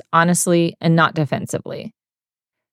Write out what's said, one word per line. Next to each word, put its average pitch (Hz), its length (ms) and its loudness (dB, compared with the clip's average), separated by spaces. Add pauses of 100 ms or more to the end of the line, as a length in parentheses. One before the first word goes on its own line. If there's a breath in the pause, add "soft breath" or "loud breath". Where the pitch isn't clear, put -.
(140)
honestly 170 640 2
and 165 160 2
not 160 200 2
defensively. - 760 -6 (800)